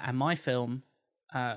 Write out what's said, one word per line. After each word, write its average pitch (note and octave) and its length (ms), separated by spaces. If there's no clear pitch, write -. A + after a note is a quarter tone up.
and B2+ 100
my D3+ 200
film, B2 480
uh, B2 240